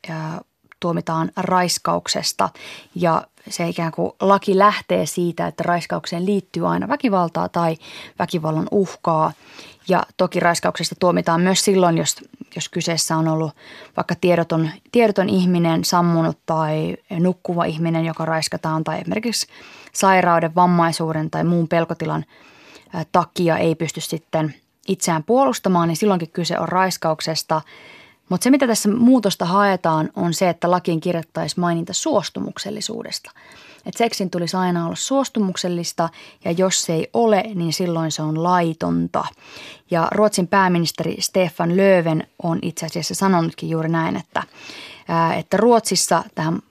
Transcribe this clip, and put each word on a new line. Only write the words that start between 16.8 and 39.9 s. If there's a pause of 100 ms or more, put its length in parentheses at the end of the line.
nukkuva
ihminen,
joka
raiskataan,
tai
esimerkiksi (460)
sairauden,
vammaisuuden
tai
muun
pelkotilan, (680)
ää,
takia
ei
pysty
sitten (340)
itseään
puolustamaan,
niin
silloinkin
kyse
on
raiskauksesta. (680)
Mut
se,
mitä
tässä
muutosta
haetaan,
on
se,
että
lakiin
kirjattaisiin
maininta
suostumuksellisuudesta. (560)
Et
seksin
tulisi
aina
olla
suostumuksellista, (360)
ja
jos
se
ei
ole, (120)
niin
silloin
se
on
laitonta. (680)